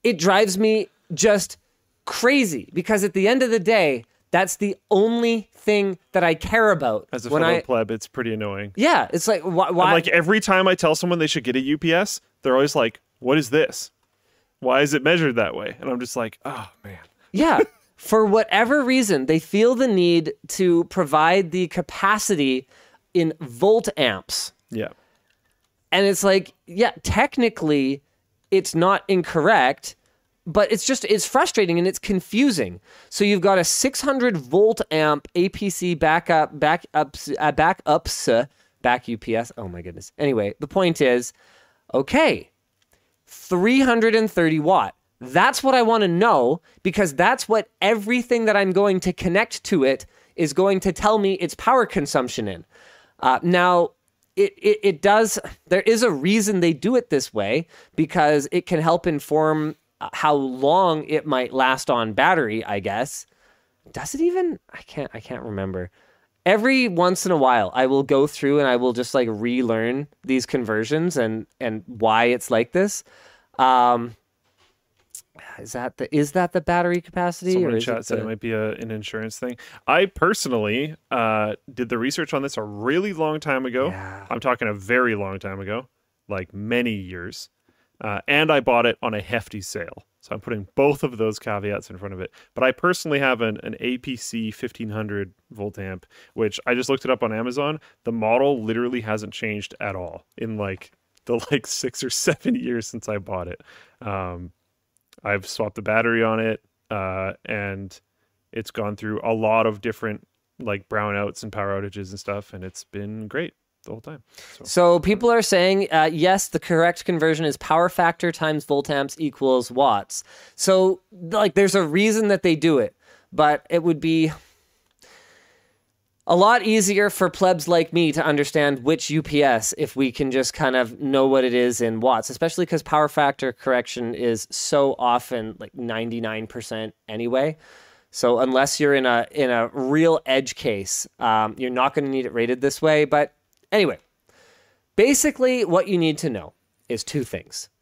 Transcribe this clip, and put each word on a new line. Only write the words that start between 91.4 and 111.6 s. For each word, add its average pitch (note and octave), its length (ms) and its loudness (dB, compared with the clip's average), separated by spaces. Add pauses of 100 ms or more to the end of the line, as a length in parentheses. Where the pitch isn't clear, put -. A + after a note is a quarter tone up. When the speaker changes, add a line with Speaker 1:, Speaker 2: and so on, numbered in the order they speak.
Speaker 2:
in F#2 80 -16
front G2 160 -12
of F#2 60 -14
it. F2+ 100 -10 (240)
But B2 100 0
I C3 80 4
personally E3+ 460 -2
have B2+ 220 0
an, A2 220 -2
an A2+ 180 -10
A B2 180 -4
P B2 180 -10
C A2 340 -8
fifteen A#2 400 -10
hundred G2+ 420 -8 (180)
volt G#2 280 -10
amp, F#2+ 280 -12 (280)
which A2 320 -2
I B2 80 0
just B2 140 -2
looked C3+ 160 -2
it B2+ 60 -2
up B2+ 120 0
on A2 100 -2
Amazon. C3 480 -4 (240)
The A#2 80 -4
model A#2 500 2
literally A#2+ 380 -4
hasn't G#2+ 320 -6
changed G#2 480 -8
at G2+ 160 -6
all F2 280 -14 (120)
in, A2+ 220 -8
like, F#2+ 340 -8 (340)
the, A#2 240 -2
like, C#3+ 160 0
six - 360 -8
or B2+ 80 -8
seven - 440 -2
years B2 320 -6
since - 220 -12
I G#2 100 -4
bought F2+ 300 -8
it. F2+ 120 -14 (400)
Um, F2+ 520 -8 (720)
I've G2+ 240 -2
swapped - 280 -6
the A2 80 -10
battery A2+ 420 2
on A2 160 0
it, A2 240 -4 (260)
uh, F#2+ 440 -6 (100)
and G2 540 -8 (540)
it's A2+ 180 -10
gone G#2 260 -6
through G#2+ 260 -6
a A2+ 120 0
lot A2 320 2
of G#2 160 -2
different, A2 440 -8 (320)
like, G#2 300 -8
brownouts G#2 540 -4
and G#2 100 -12
power G2 260 -4